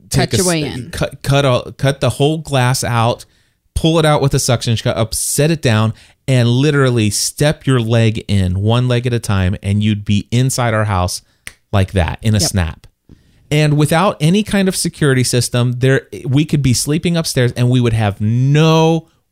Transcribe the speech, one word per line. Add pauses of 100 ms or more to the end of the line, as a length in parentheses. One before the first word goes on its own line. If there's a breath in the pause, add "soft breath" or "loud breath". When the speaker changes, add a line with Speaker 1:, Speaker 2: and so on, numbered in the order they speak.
(100)
Speaker 1:
take
Speaker 2:
Cut
Speaker 1:
a
Speaker 2:
your
way
Speaker 1:
s-,
Speaker 2:
in.
Speaker 1:
cut,
cut
a,
cut
the
whole
glass
out, (500)
pull
it
out
with
a
suction
cup,
set
it
down, (360 soft breath)
and
literally
step
your
leg
in,
one
leg
at
a
time,
and
you'd
be
inside
our
house (500 loud breath)
like
that
in
a
Speaker 2:
Yep.
Speaker 1:
snap. (640 soft breath)
And
without
any
kind
of
security
system,
there, (200)
we
could
be
sleeping
upstairs
and
we
would
have
no (240 soft breath)